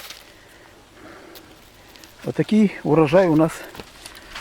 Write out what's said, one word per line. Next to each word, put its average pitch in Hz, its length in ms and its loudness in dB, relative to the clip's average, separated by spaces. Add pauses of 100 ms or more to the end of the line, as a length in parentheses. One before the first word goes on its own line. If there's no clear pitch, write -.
(2250)
Отакий 214 460 0 (140)
урожай 156 440 2
у 151 80 2
нас 160 160 2 (880)